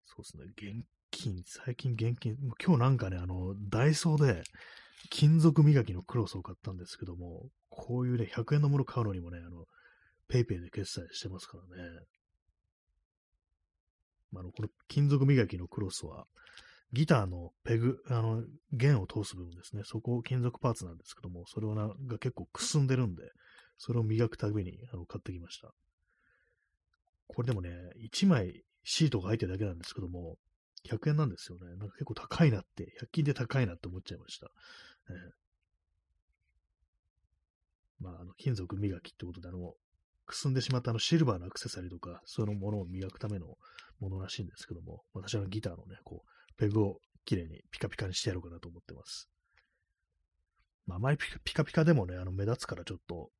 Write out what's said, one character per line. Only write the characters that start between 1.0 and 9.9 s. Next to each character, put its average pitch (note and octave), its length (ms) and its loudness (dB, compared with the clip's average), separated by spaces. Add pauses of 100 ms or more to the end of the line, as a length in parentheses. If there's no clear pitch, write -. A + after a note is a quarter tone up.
金、 F#2 360 -6
最 - 300 -8
近 B2+ 160 -2
現 A#2 260 0
金、 A2+ 160 -2
も C3+ 140 -4
う - 20 -2 (120)
今 F3 140 6
日 A#2 40 4
な B2 100 6
ん C3 60 6
か G#2 140 -2
ね、 F#2 60 -4
あ F2+ 100 -4
の、 F#2 280 -2 (140)
ダ A#2 180 4
イ D#3 80 6
ソ D3+ 220 4
ー D3 80 6
で F#2 180 4 (680)
金 D#3 280 8
属 D#3 240 10
磨 C#3+ 220 10
き G2 80 -2
の F2+ 100 -4
ク - 160 -2
ロ G#2 80 2
ス - 100 -8
を F2 60 -4
買 F#2 140 -10
っ - 40 -20
た G2+ 120 -8
ん F#2 40 -8
で F2+ 100 -10
す - 120 -14
け F2+ 80 -8
ど F2+ 100 -10
も、 F2+ 320 -10 (200)
こ - 320 -4
う B2+ 60 2
い B2 80 2
う A#2 40 2
ね、 A2+ 140 0
百 A#2+ 240 0
円 D3 40 6
の D3 80 6
も C#3+ 100 4
の C#3 60 2
買 - 180 -2
う A2 40 2
の G2 80 -2
に F#2 60 -4
も E2+ 100 -10
ね、 F2 80 -8
あ E2+ 100 -14
の、 E2+ 160 -16 (640)